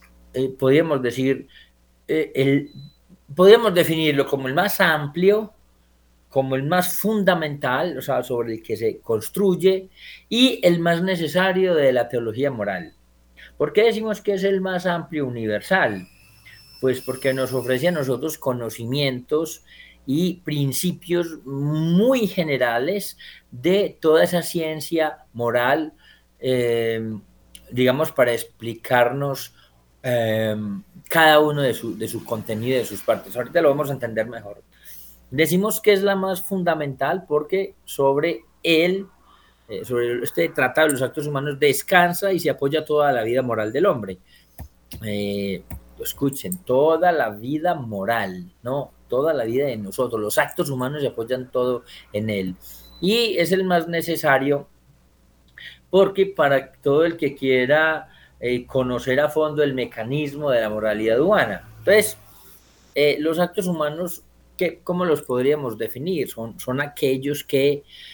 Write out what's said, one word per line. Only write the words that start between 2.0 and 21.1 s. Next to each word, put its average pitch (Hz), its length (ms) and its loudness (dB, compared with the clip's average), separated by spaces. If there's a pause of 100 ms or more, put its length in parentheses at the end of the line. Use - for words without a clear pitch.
eh, 156 260 -2
el, 139 380 2 (640)
podríamos 202 400 6
definirlo 156 500 2
como 135 220 -4
el 131 80 -4
más 196 260 0
amplio, 180 720 0 (760)
como 135 260 -2
el 135 80 -2
más 180 340 0
fundamental, 160 1040 0
o - 20 -8
sea, 123 220 -2
sobre 117 320 -4
el 110 80 -10
que 113 120 -6
se 107 260 -2
construye, 185 880 0 (380)
y 247 360 2
el 175 160 6
más 170 240 2
necesario 185 720 2
de 139 180 4
la 120 160 2
teología 117 400 -2
moral. 98 460 -6 (600)
¿Por 151 160 -2
qué 208 120 4
decimos 214 360 0
que 208 140 -2
es 185 100 -4
el 196 160 2
más 185 260 -2
amplio 165 400 -2
universal? 113 840 -2 (720)
Pues 127 180 2
porque 131 340 -2
nos 131 200 -4
ofrece 127 340 0
a 180 40 2
nosotros 143 460 -2
conocimientos 127 1300 -4 (420)
y 165 360 -2
principios 160 1040 -4